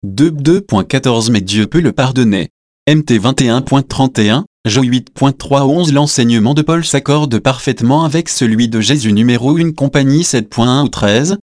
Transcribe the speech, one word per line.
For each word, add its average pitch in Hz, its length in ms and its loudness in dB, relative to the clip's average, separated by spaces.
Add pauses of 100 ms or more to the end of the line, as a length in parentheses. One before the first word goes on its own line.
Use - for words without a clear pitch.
De 104 260 -2
deux 156 320 0
point 101 220 -2
quatorze. 120 480 -2
Mais 107 100 2
Dieu 101 240 -2
peut 160 160 -2
le 143 100 2
pardonner. 123 580 0 (360)
M 151 180 2
T 120 140 2
vingt 110 240 0
et 127 80 2
un 120 120 0
point 139 200 0
trente 131 380 -2
et 107 100 0
un, 135 160 0 (200)
Jo 117 180 0
huit 123 260 -2
point 139 220 0
trois 139 340 -2
onze. 160 260 2
L'enseignement 123 640 2
de 151 80 0
Paul 160 240 0
s'accorde 139 540 0
parfaitement 131 640 0
avec 160 260 -2
celui 113 400 0
de 113 100 -2
Jésus. 113 320 0
Numéro 120 460 2
une, 165 160 0
compagnie 139 500 0
sept 117 260 -2
point 123 300 0
un 147 40 0
ou 127 60 0
treize, 131 480 0 (140)